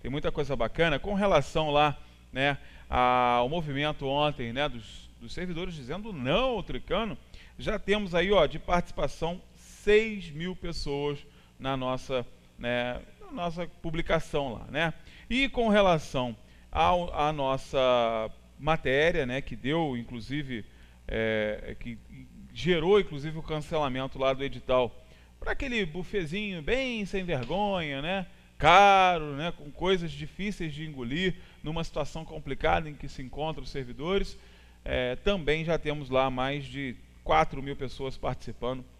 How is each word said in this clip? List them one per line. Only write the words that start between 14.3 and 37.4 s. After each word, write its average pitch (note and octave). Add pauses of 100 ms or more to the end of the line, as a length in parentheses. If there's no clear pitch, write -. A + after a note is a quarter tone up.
lá, A2
né? D#3 (340)
E C4
com A#3+
relação D#3+ (340)
ao, F3
à D3+
nossa B2+ (300)
matéria, D3+
né, B2
que C3
deu, C#3
inclusive, A#2+ (440)
é, A2
que A#2 (580)
gerou, F3
inclusive, D#3
o D#3+
cancelamento C#3+
lá C3
do C3+
edital, B2+ (460)
pra -
aquele A#3+
bufezinho F#3
bem A#3
sem F#3+
vergonha, E3
né, F3+ (300)
caro, F3+
né, D#3+
com D3
coisas E3+
difíceis D#3+
de D3+
engolir, D3+ (300)
numa E3
situação D#3+
complicada D#3
em D3
que C#3
se -
encontram C#3+
os -
servidores, C#3 (460)
é, B2+
também D#3+
já D#3+
temos D3
lá C3
mais C3+
de B2+ (300)
quatro D#3